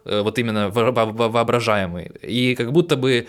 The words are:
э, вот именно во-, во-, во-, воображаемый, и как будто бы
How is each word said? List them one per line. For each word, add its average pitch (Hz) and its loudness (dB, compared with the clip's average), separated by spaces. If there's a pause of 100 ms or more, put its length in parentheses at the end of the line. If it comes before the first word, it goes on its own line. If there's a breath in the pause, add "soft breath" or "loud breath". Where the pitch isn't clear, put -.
э, 104 0
вот 107 -2
именно 107 -2
во-, 117 2
во-, 113 2
во-, 117 0
воображаемый, 110 0 (120)
и 127 0
как 120 -4
будто 165 2
бы 127 0